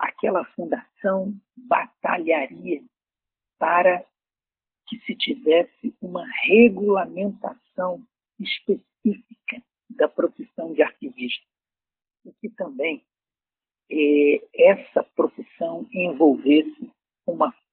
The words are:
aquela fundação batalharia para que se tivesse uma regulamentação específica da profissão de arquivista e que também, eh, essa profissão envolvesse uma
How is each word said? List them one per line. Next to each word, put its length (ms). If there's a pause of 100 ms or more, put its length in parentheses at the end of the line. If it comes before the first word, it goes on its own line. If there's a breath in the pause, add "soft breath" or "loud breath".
aquela 420 (100)
fundação 840 (160)
batalharia 1300 (760)
para 480 (800)
que 140
se 140
tivesse 880
uma 240 (180)
regulamentação 1600 (340)
específica 1200 (260)
da 180
profissão 640
de 80
arquivista 640 (800)
e 80
que 160
também, 560 (840)
eh, 640
essa 500
profissão 880
envolvesse 1000 (340)
uma 260 (220)